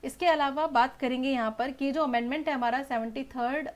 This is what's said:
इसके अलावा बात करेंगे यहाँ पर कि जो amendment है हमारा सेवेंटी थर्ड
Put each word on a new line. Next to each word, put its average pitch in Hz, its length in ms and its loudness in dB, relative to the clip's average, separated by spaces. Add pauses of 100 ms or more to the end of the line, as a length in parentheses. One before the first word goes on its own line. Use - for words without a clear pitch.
इसके 262 220 -2
अलावा 302 400 2
बात 262 300 2
करेंगे 254 340 0
यहाँ 220 280 0
पर 262 120 0
कि 277 220 -2
जो 311 100 0
amendment 262 460 0
है 294 60 0
हमारा 247 280 0
सेवेंटी 240 420 -4
थर्ड 262 520 -2